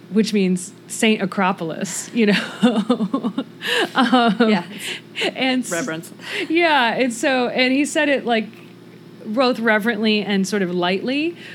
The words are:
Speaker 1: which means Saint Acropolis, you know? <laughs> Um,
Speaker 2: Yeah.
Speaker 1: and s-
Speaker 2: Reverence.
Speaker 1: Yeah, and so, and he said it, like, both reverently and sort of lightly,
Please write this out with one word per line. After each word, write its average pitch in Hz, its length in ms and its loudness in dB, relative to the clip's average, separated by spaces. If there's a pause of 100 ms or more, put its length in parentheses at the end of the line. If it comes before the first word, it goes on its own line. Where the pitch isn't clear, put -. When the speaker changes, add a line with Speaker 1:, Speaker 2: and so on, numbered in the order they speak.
(100)
Speaker 1:
which 202 220 2
means 185 400 0 (160)
Saint - 320 2
Acropolis, 185 920 -4
you 233 120 4
know? 220 1120 0
<laughs> 254 60 -6 (500)
Um, 247 420 4 (120)
Speaker 2:
Yeah. 190 160 2 (720)
Speaker 1:
and 254 260 0
s- - 80 -8
Speaker 2:
Reverence. 165 420 -6 (360)
Speaker 1:
Yeah, 311 460 4
and 240 180 0
so, 254 360 0
and 254 240 2
he 285 120 2
said 294 240 0
it, 254 160 0
like, 220 220 0 (800)
both 247 360 0
reverently 214 600 2
and 190 260 0
sort 208 140 0
of 180 120 -2
lightly, 233 640 -2 (180)